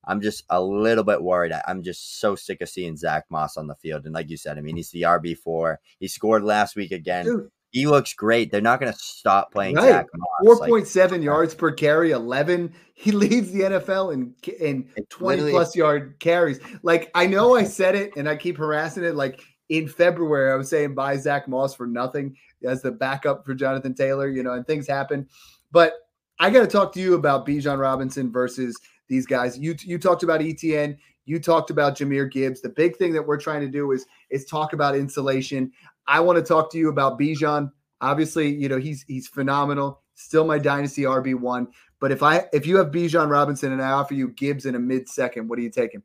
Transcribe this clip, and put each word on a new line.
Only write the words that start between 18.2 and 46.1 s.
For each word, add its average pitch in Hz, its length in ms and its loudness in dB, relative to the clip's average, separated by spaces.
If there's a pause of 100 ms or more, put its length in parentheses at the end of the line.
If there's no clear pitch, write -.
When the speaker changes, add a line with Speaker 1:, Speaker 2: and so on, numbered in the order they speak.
Speaker 2:
I 151 80 0
keep 156 220 -6
harassing 151 460 -4
it. 165 120 -2
Like, 135 260 -4 (280)
in 160 180 -2
February, 156 640 2
I 135 40 2
was 135 140 -4
saying, 147 260 0
"Buy 139 220 -2
Zach 143 300 -2
Moss 135 280 -2
for 123 100 -10
nothing 135 500 -6 (280)
as 131 180 -4
the 127 100 -4
backup 139 540 -4
for 139 80 -6
Jonathan 135 400 -4
Taylor," 135 340 0
you 135 140 -4
know, 123 120 -4
and 123 120 -8
things 147 220 -4
happen. 139 400 -4 (440)
But 160 220 6 (460)
I 175 100 4
gotta 233 180 8
talk 196 260 2
to 180 60 -8
you 185 140 4
about 143 320 2
Bijan 143 340 -2
Robinson 135 520 -2
versus 123 440 -4 (320)
these 131 200 -2
guys. 123 320 -2
You, 160 220 -4
you 175 180 -6
talked 175 240 2
about 160 180 -2
E 156 120 -4
T 156 220 -2
N. 147 220 -2 (280)
You 156 140 -4
talked 160 300 2
about 147 260 2
Jahmyr 139 360 -2
Gibbs. 131 300 -4
The 117 80 -8
big 170 280 0
thing 175 160 0
that 151 140 -2
we're 147 120 0
trying 147 220 -6
to 139 60 -6
do 139 240 -4
is, 131 160 -2 (240)
is 135 140 -6
talk 151 280 -4
about 143 220 0
insulation. 135 760 -4 (360)
I 147 140 4
wanna 170 200 4
talk 160 300 2
to 165 80 -6
you 156 100 2
about 135 300 0
Bijan. 147 520 -2 (300)
Obviously, 147 500 0
you 143 160 -4
know, 135 100 0
he's, 139 300 -6
he's 131 200 -10
phenomenal. 139 720 -2 (140)
Still 160 300 2
my 156 120 2
dynasty 143 480 0
R 131 160 2
B 131 140 -2
one. 123 320 -4 (320)
But 135 120 0
if 135 120 -2
I, 165 280 4
if 147 140 0
you 180 120 4
have 175 100 4
Bijan 160 420 0
Robinson 143 440 0
and 131 80 -2
I 131 100 -2
offer 139 240 -2
you 131 140 -2
Gibbs 139 360 -4
in 127 80 -2
a 123 60 -4
mid 127 280 -2
second, 120 400 -4
what 117 120 -6
are - 20 -4
you 117 80 -6
taking? 110 360 -4